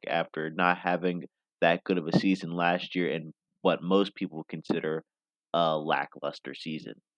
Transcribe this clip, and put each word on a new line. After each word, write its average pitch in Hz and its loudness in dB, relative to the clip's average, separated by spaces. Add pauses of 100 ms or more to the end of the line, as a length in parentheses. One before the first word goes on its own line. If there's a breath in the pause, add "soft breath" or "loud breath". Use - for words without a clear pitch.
after 80 -2
not 90 2
having 87 0 (360)
that 85 4
good 92 2
of 80 -2
a 85 4
season 95 0
last 87 0
year 87 0
and 78 -6 (280)
what 85 2
most 95 2
people 80 -8
consider 80 -4 (500)
a 82 4
lackluster 71 -4
season. - -10 (240)